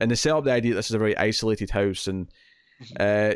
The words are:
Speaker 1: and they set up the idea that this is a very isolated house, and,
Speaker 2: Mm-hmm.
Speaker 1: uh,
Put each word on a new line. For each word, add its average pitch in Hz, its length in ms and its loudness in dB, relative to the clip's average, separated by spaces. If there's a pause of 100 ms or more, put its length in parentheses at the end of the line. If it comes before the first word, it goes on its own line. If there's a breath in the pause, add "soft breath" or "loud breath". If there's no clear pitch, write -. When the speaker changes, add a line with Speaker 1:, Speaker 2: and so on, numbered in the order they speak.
Speaker 1:
and 113 80 2
they 120 40 2
set 151 200 2
up 151 100 0
the 131 80 2
idea 120 200 2
that 101 40 0
this 104 140 -4
is 113 40 -4
a 107 40 2
very 107 180 2
isolated 107 540 0
house, 101 360 0
and, 95 220 -4 (540 loud breath)
Speaker 2:
Mm-hmm. - 180 -16
Speaker 1:
uh, 104 360 2